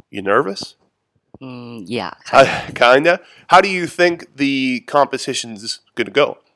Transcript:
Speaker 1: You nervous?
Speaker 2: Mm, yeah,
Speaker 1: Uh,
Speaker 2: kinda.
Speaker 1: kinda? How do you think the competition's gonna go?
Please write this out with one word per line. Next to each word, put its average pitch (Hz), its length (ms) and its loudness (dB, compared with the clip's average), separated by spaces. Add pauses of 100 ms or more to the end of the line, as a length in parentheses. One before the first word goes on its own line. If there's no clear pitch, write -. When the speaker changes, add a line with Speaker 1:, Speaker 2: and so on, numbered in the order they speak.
(100)
Speaker 1:
You 101 120 -10
nervous? 98 540 -2 (640)
Speaker 2:
Mm, 120 440 -16
yeah, 104 260 -8 (180)
Speaker 1:
Uh, 135 140 8
Speaker 2:
kinda. - 280 -6
Speaker 1:
kinda? 139 480 4 (280)
How 180 120 6
do 196 80 2
you 180 200 -4
think 175 480 -2
the 135 500 -2
competition's 120 960 -4 (160)
gonna 107 160 -4
go? - 260 0 (180)